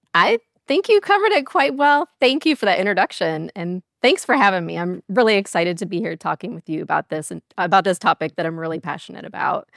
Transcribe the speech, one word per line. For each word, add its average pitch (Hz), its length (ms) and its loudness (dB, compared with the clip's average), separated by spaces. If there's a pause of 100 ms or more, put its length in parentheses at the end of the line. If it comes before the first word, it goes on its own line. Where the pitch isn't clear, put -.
(140)
I 247 240 4 (300)
think 330 200 0
you 415 120 6
covered 403 320 2
it 277 140 0
quite 277 280 0
well. 285 340 2 (120)
Thank 269 260 2
you 311 80 4
for 226 120 -2
that 180 120 2
introduction, 175 800 -2
and 180 260 -6 (180)
thanks 285 240 2
for - 100 0
having 196 320 2
me. 165 120 -6
I'm 180 300 -6
really 220 280 4
excited 175 420 -2
to 196 80 -8
be 175 120 -4
here 170 180 -6
talking 165 380 -6
with 165 140 -18
you 160 140 -6
about 156 260 -4
this 156 220 -8
and 165 100 -12 (160)
about 185 280 2
this 185 140 0
topic 160 380 -2
that 165 100 -4
I'm 165 120 -6
really 160 220 -6
passionate - 440 -12
about. - 520 -4